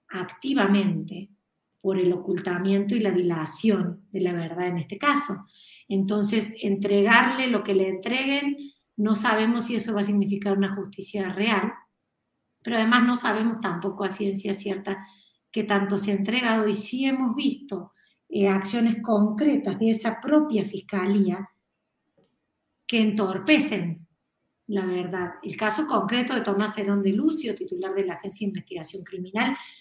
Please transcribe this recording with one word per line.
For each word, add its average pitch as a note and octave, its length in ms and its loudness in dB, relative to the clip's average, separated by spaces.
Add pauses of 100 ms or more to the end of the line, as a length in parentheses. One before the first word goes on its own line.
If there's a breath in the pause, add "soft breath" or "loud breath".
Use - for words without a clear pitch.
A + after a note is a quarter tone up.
activamente F#3+ 1200 0 (500)
por F#3+ 180 0
el F3+ 140 4
ocultamiento F#3+ 840 0
y A3+ 60 2
la G3 120 2
dilación F3 960 0
de F#3 100 -4
la F3 140 2
verdad E3+ 340 -4
en F3 100 -2
este G3 200 -8
caso. - 480 0 (420 loud breath)
Entonces, G#3 720 0
entregarle G#3 880 4
lo A3 160 2
que G3+ 120 0
le F#3+ 140 4
entreguen, C#4 680 -2 (400 loud breath)
no G#3+ 180 2
sabemos A3 500 2
si A#3 120 -2
eso G#3+ 180 -2
va G3+ 60 0
a G3 40 0
significar G3+ 540 0
una G3 160 0
justicia G3 580 -6
real, G#3 400 0 (880)
pero A#3 180 -2
además A#3 280 4
no A#3 80 4
sabemos A3 460 0
tampoco F#3+ 420 -4
a F#3+ 60 0
ciencia G3 440 -4
cierta G3 540 -6 (460 loud breath)
qué A3 100 0
tanto G3 340 2
se G3 140 -2
ha G3 60 2
entregado, A3 500 0
y G#3 60 2
sí B3+ 320 -2
hemos C4 320 0
visto, - 560 -4 (360 soft breath)
eh, G3 200 2
acciones A3+ 520 0
concretas G#3+ 760 2
de A3+ 120 2
esa A3 300 -2
propia C#4+ 440 2
fiscalía G3 840 0 (1400)
que A#3 160 0
entorpecen G3 1080 0 (580)
la G3 180 -2
verdad. F3+ 500 -4 (100)
El - 120 -10
caso A3 300 -2
concreto B3 480 0
de A3+ 60 0
Tomás G#3 360 -2
Herón G3+ 240 0
de G3 120 2
Lucio, C4 420 0
titular F#3 400 -8
de G3 100 0
la F3 100 -4
Agencia G3 300 -10
de G3+ 60 -2
Investigación F3+ 540 -10
Criminal, G3+ 520 -4 (240 loud breath)